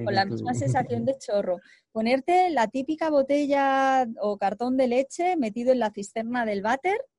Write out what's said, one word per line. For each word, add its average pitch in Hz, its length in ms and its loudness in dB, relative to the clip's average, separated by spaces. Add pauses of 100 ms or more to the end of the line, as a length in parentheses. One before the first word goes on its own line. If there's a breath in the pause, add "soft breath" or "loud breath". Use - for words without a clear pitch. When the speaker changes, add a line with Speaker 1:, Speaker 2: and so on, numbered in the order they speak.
Speaker 1:
con 120 100 -2
la 196 120 2
Speaker 2:
tú. 196 80 -8
Speaker 1:
misma - 200 -4
sensación 247 500 -2
de 269 140 0
chorro. 202 420 -2 (320 soft breath)
Ponerte 269 580 2
la 240 180 2
típica 311 420 -4
botella 269 960 2 (140)
o 208 180 -2
cartón 220 400 -2
de 262 100 2
leche 277 480 0
metido 240 360 0
en 262 80 2
la 214 120 0
cisterna 226 540 -6
del 202 160 -2
váter 269 360 0 (200)